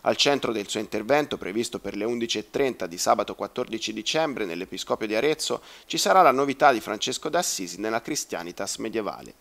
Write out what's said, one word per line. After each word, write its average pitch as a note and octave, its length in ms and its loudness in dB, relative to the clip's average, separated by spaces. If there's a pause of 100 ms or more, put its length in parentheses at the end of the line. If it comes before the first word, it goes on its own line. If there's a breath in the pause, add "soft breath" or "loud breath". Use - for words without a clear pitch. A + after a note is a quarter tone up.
Al A2+ 160 2
centro C#3 340 2
del G#2+ 160 -2
suo G#2+ 140 -4
intervento, A2 560 0
previsto G#2 420 -4
per G2 160 -8
le G2+ 80 -2
undici A#2 340 -2
e G#2 120 -6
trenta C3 380 0
di E2+ 100 -10
sabato G#2+ 380 2
quattordici A2 580 -6
dicembre C3+ 500 -2
nell'Episcopio F#2 640 -4
di G#2 80 -2
Arezzo, B2 460 0 (240 loud breath)
ci - 120 -4
sarà F#3+ 240 6
la D3+ 100 10
novità C#3 420 4
di G#2+ 80 0
Francesco A2 480 -4
d'Assisi F#2+ 500 -2
nella A2 220 -2
Christianitas E2+ 460 -6 (300)
medievale. G#2 640 -6